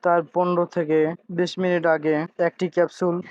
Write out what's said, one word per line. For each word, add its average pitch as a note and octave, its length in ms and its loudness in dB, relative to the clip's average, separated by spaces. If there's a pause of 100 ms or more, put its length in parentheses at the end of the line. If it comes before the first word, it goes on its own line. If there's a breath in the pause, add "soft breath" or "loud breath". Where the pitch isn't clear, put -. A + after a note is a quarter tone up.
তার E3+ 160 4 (140)
পনেরো F3 280 0 (120)
থেকে D#3 220 0 (400)
বিশ F3 140 -2 (100)
মিনিট F3+ 220 0 (120)
আগে D#3 200 0 (320)
একটি F3 180 -4 (100)
ক্যাপসুল F3 400 0 (160)